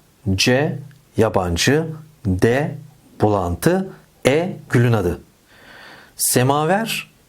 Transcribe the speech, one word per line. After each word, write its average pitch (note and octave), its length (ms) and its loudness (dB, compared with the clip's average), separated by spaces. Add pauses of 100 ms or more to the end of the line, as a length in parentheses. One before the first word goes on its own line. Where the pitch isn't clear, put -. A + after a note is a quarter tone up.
(360)
C. C3+ 440 0 (380)
Yabancı. G#2+ 720 0 (380)
D. A#2 500 0 (460)
Bulantı. G#2+ 680 0 (360)
E. E3 280 2 (160)
Gülün A#2+ 240 2
adı. F2 260 -2 (960)
Semaver, D#3 960 0 (180)